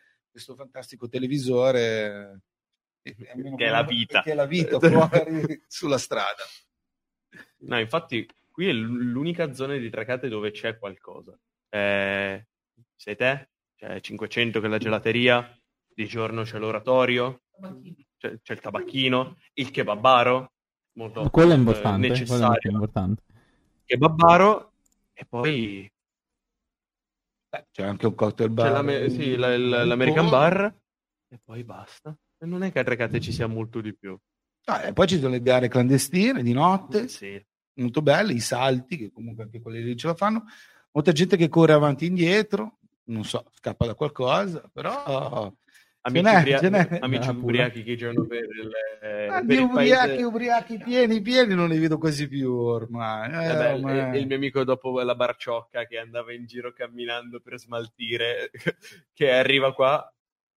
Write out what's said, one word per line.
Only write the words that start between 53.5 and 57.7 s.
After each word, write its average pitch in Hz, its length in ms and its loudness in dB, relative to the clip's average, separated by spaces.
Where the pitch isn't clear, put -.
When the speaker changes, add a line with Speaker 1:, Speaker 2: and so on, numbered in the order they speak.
Speaker 2:
Eh 156 40 0
beh, 151 180 2
Speaker 1:
ormai. 135 260 -2
Speaker 2:
e, 131 180 -2
e - 20 0
il 135 80 -4
mio 135 80 -4
amico 135 280 -2
dopo 127 380 -2
la 123 140 0
barciocca 120 720 -4
che 117 140 -12
andava 117 340 -12
in 120 140 -14
giro 120 260 -12
camminando 120 640 -10
per 123 200 -18
smaltire, 117 920 -6